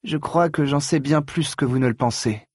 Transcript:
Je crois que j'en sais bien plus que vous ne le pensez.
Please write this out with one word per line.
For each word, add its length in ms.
Je 120
crois 320
que 160
j'en 160
sais 200
bien 220
plus 320
que 100
vous 140
ne 100
le 60
pensez. 600